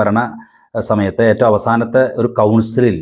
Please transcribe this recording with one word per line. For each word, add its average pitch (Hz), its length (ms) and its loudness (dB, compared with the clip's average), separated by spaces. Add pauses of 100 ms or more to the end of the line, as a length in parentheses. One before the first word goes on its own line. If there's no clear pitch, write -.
ഭരണ, 104 180 0 (580)
ഏഹ്, 110 140 -4
സമയത്തെ 104 420 0
ഏറ്റവും 117 200 2
അവസാനത്തെ 117 500 0 (180)
ഒരു 113 100 -2 (100)
കൗൺസിലിൽ 110 600 0